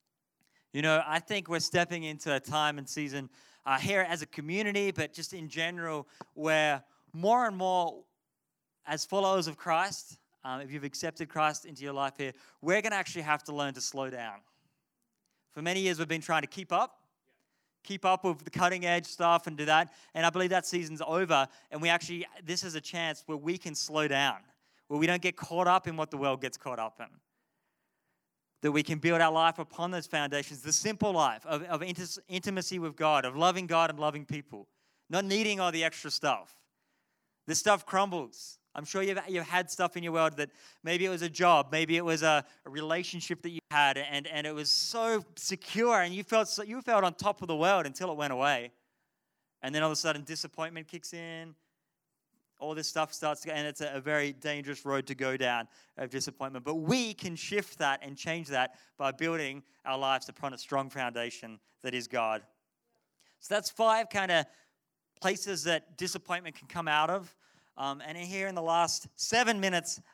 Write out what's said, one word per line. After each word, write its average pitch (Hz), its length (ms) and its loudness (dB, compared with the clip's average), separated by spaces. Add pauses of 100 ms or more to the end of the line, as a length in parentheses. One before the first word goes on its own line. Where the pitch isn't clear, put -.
(720)
You 147 120 -2
know, 156 220 6
I 156 140 2
think 180 300 -4
we're 165 100 0
stepping 170 440 0
into 156 300 -4
a 135 60 2
time 151 380 0
and 139 100 -10
season, 139 440 -8 (340)
uh, 135 120 2
here 185 300 2
as 165 140 -2
a 151 40 -8
community, 196 640 -2
but 156 200 -2
just 170 220 -12
in 160 160 -10
general, 165 580 -4 (280)
where 151 460 4 (300)
more 220 360 4
and 196 100 -4
more 180 440 0 (840)
as 147 180 -4
followers 190 440 2
of 151 100 -8
Christ, 180 600 -2 (260)
um, 131 160 -6
if 135 100 -12
you've 143 140 -8
accepted 160 420 -6
Christ 151 380 0
into 139 180 -16
your 143 80 -6
life 139 260 -2
here, 135 140 -6 (300)
we're 185 200 4
gonna 214 140 -2
actually 175 280 -4
have 151 200 0
to 147 100 -10
learn 143 200 -2
to 123 80 -10
slow 135 280 -4
down. 117 260 -10 (1160)
For 151 80 -10
many 180 200 0
years, 180 180 2
we've 165 80 -2
been 160 140 -2
trying 156 220 2
to 143 40 -8
keep 185 240 -8
up, 185 300 0 (800)
keep 196 220 -4
up 185 180 4
with 160 220 0
the 165 60 -12
cutting 180 340 2
edge 175 200 2
stuff 170 420 4
and 156 100 -8
do 147 80 -2
that. 160 260 6 (220)
And 165 120 2
I 170 40 8
believe 180 220 0
that 185 160 2
season's 160 340 -4
over. 160 460 2 (240)
And 151 100 -8
we 170 80 2
actually, 170 380 0 (180)
this 180 180 -4
is 165 120 -8
a 151 60 -6
chance 165 440 -6
where 156 120 -6
we 165 200 -2
can 160 160 -8
slow 151 340 0
down, 135 300 2 (500)
where 147 120 -2
we 165 80 4
don't 175 140 2
get 180 140 -2
caught 170 320 0
up 180 200 4
in 160 100 -6
what 156 140 -4
the 147 60 -6
world 135 240 0
gets 131 160 -6
caught 123 220 -8
up 113 220 -6
in. 117 60 -12 (1600)
That 147 60 2
we 151 100 2
can 156 160 -4
build 165 220 4
our 160 100 6
life 160 280 2
upon 170 320 -6
those 170 160 -6
foundations, 143 540 -4
the 151 120 -2
simple 202 400 0
life 131 320 2
of, 156 180 -4
of 170 160 -2
intis-, 180 480 -8
intimacy 185 520 -4
with 156 180 -6
God, 151 260 4
of 127 140 -2
loving 180 280 2
God 165 240 4
and 151 80 -6
loving 151 280 -4
people, 139 420 -10 (420)
not 185 140 0
needing 202 380 2
all 175 100 2
the 160 140 0
extra 151 260 -4
stuff. 117 420 -2 (920)
This 156 140 -2
stuff 202 260 4
crumbles. 180 720 -2 (160)
I'm 147 80 -8
sure 190 180 -4
you've, 190 280 0
you've 170 180 -2
had 180 240 2
stuff 175 240 -2
in 175 80 -8
your 170 80 -4
world 160 240 4
that 143 140 -2 (340)
maybe 175 220 0
it 185 40 0
was 175 120 -4
a 170 80 -2
job, 156 420 6
maybe 160 240 2
it 170 80 2
was 160 200 0
a, 151 200 4 (220)
a 135 40 -16
relationship 165 720 -6
that 170 80 -6
you 160 100 -10 (100)
had, 143 260 6
and, 143 300 -4
and 151 180 -4
it 151 80 -4
was 151 160 -4
so 226 540 0 (140)
secure, 214 640 2
and 175 120 0
you 196 100 -6
felt 220 260 2
so, 208 120 -4
you 220 200 -10
felt 208 240 6
on 170 80 2
top 202 280 0
of 180 60 -10
the 165 80 0
world 170 300 4
until 170 260 -6
it 151 60 -6
went 143 160 -2
away. 127 400 0 (880)
And 135 120 -6
then 151 80 2
all 160 60 4
of 156 60 2
a - 20 -2
sudden, 147 300 0
disappointment 160 640 -8
kicks 170 240 -14
in. 165 420 -12 (1040)
All 156 140 -6
this 156 140 -6
stuff 156 260 -2
starts 151 280 -2
to, 156 140 -6
and 147 120 -2
it's 147 140 -6
a, 143 120 -4
a 139 80 -4
very 143 320 2
dangerous 143 500 -6
road 139 240 0
to 139 60 -6
go 131 240 -2
down 120 300 0 (280)
of 131 140 -8
disappointment. 131 560 -6
But 156 100 -2
we 214 380 0
can 175 220 -8
shift - 420 -4
that 139 240 0
and 139 160 -14
change 165 300 -6
that 131 320 -2 (180)
by 135 140 0
building 143 500 -2 (240)
our 131 100 -2
lives 135 320 0
upon 135 280 -8
a - 20 -16
strong 135 320 -2
foundation 117 720 -6 (240)
that 127 100 -6
is 120 140 -4
God. 113 340 0 (1000)
So - 120 -6
that's 208 160 0
five 220 400 4
kind 190 220 0
of 160 140 6 (760)
places 190 440 -2
that 160 340 -2
disappointment 180 560 -4
can 139 120 -20
come 165 200 -6
out 156 240 4
of. 185 240 -4 (420)
Um, 139 260 -6
and 156 140 -12
here 190 300 -6
in 190 80 -4
the 170 60 -2
last 165 460 2 (100)
seven 226 420 2
minutes 180 420 0 (120)